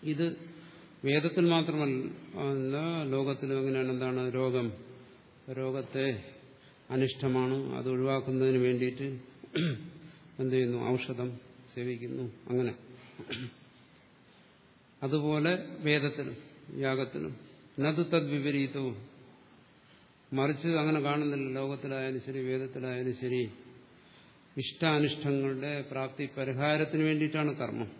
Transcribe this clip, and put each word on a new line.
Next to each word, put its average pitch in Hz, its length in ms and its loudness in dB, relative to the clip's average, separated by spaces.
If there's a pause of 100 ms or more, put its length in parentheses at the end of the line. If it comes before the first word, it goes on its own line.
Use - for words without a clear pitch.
(120)
ഇത് 156 140 2 (800)
വേദത്തിൽ 156 380 4 (100)
മാത്രമല്ല, 139 1200 0 (380)
ലോകത്തിലും 135 460 0
എങ്ങനെയാണ്? 131 360 2
എന്താണ് 127 260 0 (160)
രോഗം? 127 280 2 (960)
രോഗത്തെ 135 480 -2 (880)
അനിഷ്ടമാണ്, 131 640 2 (220)
അത് 123 140 -4
ഒഴിവാക്കുന്നതിന് 131 720 4
വേണ്ടിയിട്ട് 127 420 2 (1300)
എന്ത് 131 140 0
ചെയ്യുന്നു? 123 240 2 (140)
ഔഷധം 123 380 -2 (420)
സേവിക്കുന്നു. 123 520 -6 (260)
അങ്ങനെ 123 220 2 (2250)
അതുപോലെ 151 500 2 (340)
വേദത്തിലും 139 500 2 (480)
യാഗത്തിലും 135 480 -2 (520)
നത് 156 160 2 (120)
തദ്വിപരീതവും, 139 840 0 (1400)
മറിച്ച് 143 380 2 (100)
അങ്ങനെ 156 260 4
കാണുന്നില്ല. 143 400 0 (120)
ലോകത്തിലായാലും 135 680 -4
ശരി, 135 140 -6 (100)
വേദത്തിലായാലും 127 720 -2
ശരി, 127 200 0 (1120)
ഇഷ്ടാനിഷ്ടങ്ങളുടെ 143 1160 0 (180)
പ്രാപ്തി 135 340 -4 (120)
പരിഹാരത്തിന് 151 720 2
വേണ്ടിയിട്ടാണ് 151 520 2
കർമ്മം 113 400 -2